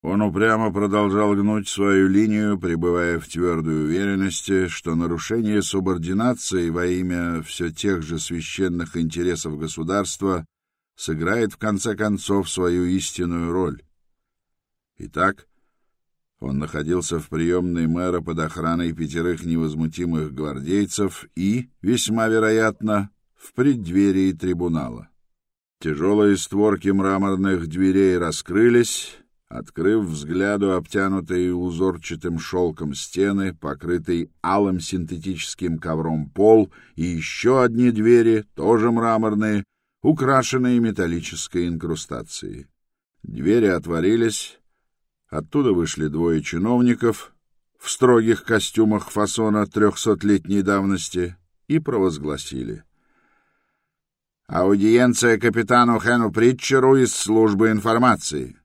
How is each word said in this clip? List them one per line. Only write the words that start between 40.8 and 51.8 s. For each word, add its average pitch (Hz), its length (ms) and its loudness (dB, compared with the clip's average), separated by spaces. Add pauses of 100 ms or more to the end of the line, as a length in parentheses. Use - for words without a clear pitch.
инкрустацией. 71 1000 -8 (540)
Двери 95 460 2
отворились, 92 920 0 (720)
оттуда 101 440 0
вышли 80 340 -2
двое 80 340 0
чиновников 117 920 0 (460)
в - 120 -12
строгих 117 540 4
костюмах 107 680 2
фасона 107 560 0
трёхсотлетней 101 960 2
давности 92 720 -2 (300)
и 156 100 0
провозгласили: 73 1040 -4 (1600)